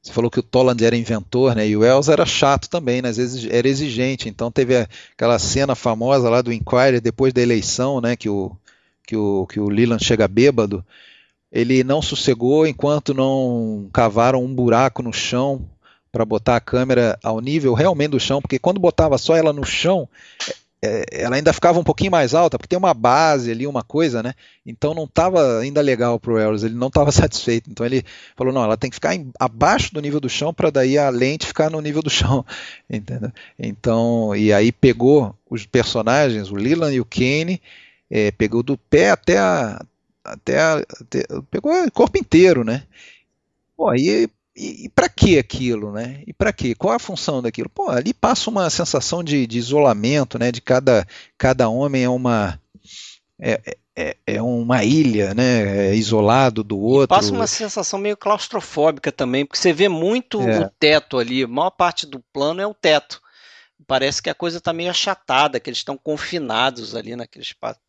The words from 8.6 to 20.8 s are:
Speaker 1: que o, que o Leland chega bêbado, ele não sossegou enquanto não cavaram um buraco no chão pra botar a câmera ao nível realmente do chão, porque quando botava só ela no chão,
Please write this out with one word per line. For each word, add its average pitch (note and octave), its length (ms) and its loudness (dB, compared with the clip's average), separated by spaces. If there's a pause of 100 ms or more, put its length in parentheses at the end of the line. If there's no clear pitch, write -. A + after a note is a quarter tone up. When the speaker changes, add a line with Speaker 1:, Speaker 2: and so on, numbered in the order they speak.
Speaker 1:
que - 120 -6
o, G2+ 320 0
que - 100 -8
o G#2 100 -2
Leland A2+ 360 0
chega G#2+ 240 2
bêbado, G#2 560 2 (680)
ele B2+ 320 2
não C#3 180 0
sossegou C#3 680 2
enquanto D3 440 -2
não B2 800 -2
cavaram A#2+ 520 2
um C3 100 -6
buraco B2 480 2
no A#2 100 -6
chão C3 560 -4 (420)
pra A2+ 160 -2
botar A2+ 300 0
a A2+ 40 2
câmera B2 600 0
ao A2 180 -2
nível C#3 320 0
realmente D3+ 380 0
do C3+ 100 0
chão, C#3 220 -2
porque - 160 -4
quando F#3 220 0
botava D#3+ 360 2
só D#3+ 180 2
ela D#3+ 160 4
no C#3+ 140 -4
chão, E3+ 420 -2 (760)